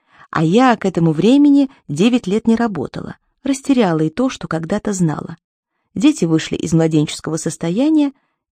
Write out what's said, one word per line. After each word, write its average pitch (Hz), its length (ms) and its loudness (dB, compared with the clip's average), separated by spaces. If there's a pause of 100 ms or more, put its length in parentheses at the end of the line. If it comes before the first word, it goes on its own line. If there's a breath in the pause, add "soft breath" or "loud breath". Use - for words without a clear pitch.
(300 soft breath)
а 160 140 -2
я 226 320 4
к - 80 -10
этому 165 280 0
времени 277 580 4 (180 soft breath)
девять 220 380 0
лет 208 200 -2
не 226 100 4
работала, - 600 -6 (260)
растеряла 240 580 0
и 156 100 0
то, 254 180 -2
что - 180 -10
когда-то 165 460 -6
знала. 170 460 -4 (560)
Дети 262 300 0
вышли 160 300 -2
из - 180 -6
младенческого 160 640 0
состояния, 269 760 -2 (400)